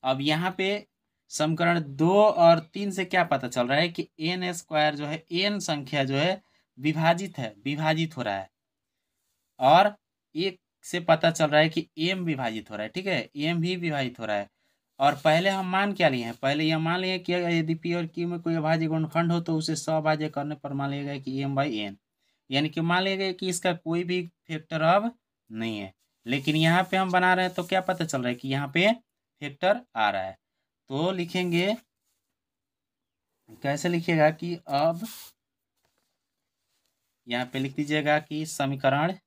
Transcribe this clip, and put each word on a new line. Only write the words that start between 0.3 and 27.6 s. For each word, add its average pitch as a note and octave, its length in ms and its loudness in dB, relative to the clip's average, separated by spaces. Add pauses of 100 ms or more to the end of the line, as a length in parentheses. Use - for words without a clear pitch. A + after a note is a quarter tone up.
पे G3+ 340 -2 (440)
समीकरण E3 580 0
दो D#3 260 2
और E3+ 500 8
तीन G3+ 260 -6
से F#3+ 140 -4
क्या F#3 200 2
पता C3+ 240 -2
चल B2 180 0
रहा C#3 120 2
है E3+ 100 2
कि E3+ 200 -8 (120)
एन F3+ 320 -4
स्क्वायर D3+ 420 0
जो D3 120 -6
है, D#3 260 -8
एन G3 280 0
संख्या D3 440 -2
जो C#3 120 -2
है F3+ 260 0 (360)
विभाजित D#3+ 600 0
है, A2+ 160 -6 (100)
विभाजित D#3+ 520 -2
हो C3 60 -6
रहा G#2 120 -2
है, F#2+ 160 -8 (1080)
और F3 340 8 (400)
एक F#3 240 -4 (260)
से F3 180 -6
पता E3 280 4
चल D#3+ 160 0
रहा D3 140 6
है D#3+ 80 6
कि D#3 180 -2 (140)
एम F3+ 240 -2
विभाजित B2 460 -4
हो G#2+ 60 -10
रहा G#2 60 -6
है, A2 60 -6
ठीक F#3+ 180 -8
है, D#3 300 -4
एम E3 240 -2
भी F3+ 160 0
विभाजित C#3+ 420 -4
हो A#2+ 60 -8
रहा G#2+ 120 -2
है। G2+ 120 -4 (520)
और C#3+ 160 6
पहले D#3+ 340 2
हम F#3+ 160 -2
मान G3 260 0
क्या F3+ 160 2
लिए B2+ 160 0
हैं, A#2 100 -8
पहले D3 300 -2
यह D#3+ 160 2
मान E3+ 200 -2
लिए F#3 200 -4
कि F3+ 120 -4
यदि E3+ 440 0
पी E3+ 180 -4
और E3+ 120 -2
क्यू E3+ 220 -6
में F3 120 -4
कोई E3+ 140 -2
अभाज्य D#3+ 320 0
गुणनखंड D#3+ 460 0
हो E3+ 80 0
तो E3 160 -2
उसे D#3 200 -2
सभाज्य D#3 520 0
करने D3 280 -6
पर C#3+ 180 -10
मान C#3 160 -4
लिया C#3 140 -6
गया C#3+ 140 -8
कि C3+ 220 -6
एम C#3 140 -2
by C#3 140 0
एन, G#2 280 -6 (540)
यानी C#3+ 180 0
कि D#3 140 -4
मान F3 200 2
लिया F#3+ 140 0
गया F#3+ 160 -2
कि F#3 160 -6
इसका F3+ 260 -2
कोई E3+ 300 -4
भी F3+ 160 -2 (260)
फैक्टर D#3 360 -6
अब G3+ 280 4 (400)
नहीं A2 280 -6
है। F#2+ 140 -10 (340)
लेकिन C#3 300 0
यहाँ E3 340 4
पे G3 60 -2
हम F#3+ 160 0
बना F3+ 220 4
रहे F#3 120 0
हैं F3+ 80 -6
तो F3 100 -4